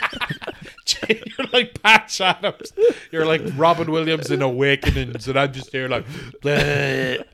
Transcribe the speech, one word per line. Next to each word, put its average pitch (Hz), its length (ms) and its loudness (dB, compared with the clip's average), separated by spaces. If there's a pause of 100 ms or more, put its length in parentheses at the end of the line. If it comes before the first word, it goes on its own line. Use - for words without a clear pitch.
(1080)
You're 220 440 -4
like 247 300 -2
Patch 214 380 4
Adams. 185 520 -2 (380)
You're 160 160 0
like 160 160 2 (140)
Robin 160 340 4
Williams 160 400 0
in 139 120 2
Awakenings, 127 840 0
and 131 100 0
I'm 139 140 2
just 131 200 -12
here 131 160 -4
like, 120 180 -2 (360)
"Bleh." 143 800 0 (120)